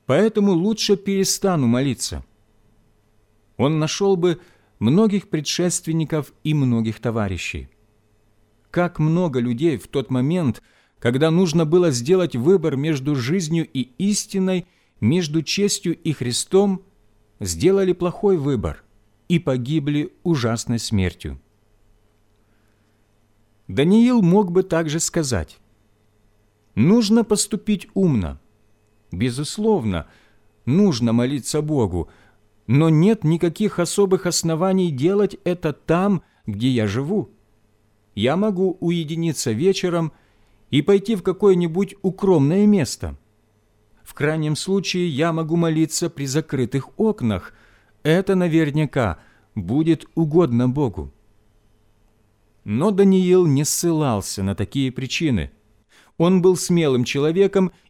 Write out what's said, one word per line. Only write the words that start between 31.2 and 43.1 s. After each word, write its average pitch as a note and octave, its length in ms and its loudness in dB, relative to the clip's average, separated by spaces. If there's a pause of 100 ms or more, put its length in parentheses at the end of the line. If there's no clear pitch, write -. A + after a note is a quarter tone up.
Богу, G#2+ 460 -2 (580)
но D3 220 4
нет F3+ 340 2
никаких E3+ 560 0
особых F#3+ 460 0
оснований F3+ 640 0
делать F#3+ 540 0
это F3 260 -2
там, F3+ 500 0 (240)
где A2 220 -4
я A#2+ 180 2
живу. C#3 460 -4 (840)
Я A#2 220 0
могу F#3+ 440 0
уединиться E3 720 -2
вечером E3+ 600 0 (600)
и C#3+ 100 2
пойти G3 340 2
в F3+ 60 -6
какое-нибудь F3+ 800 0
укромное F#3 640 2
место. C#3+ 500 0 (880)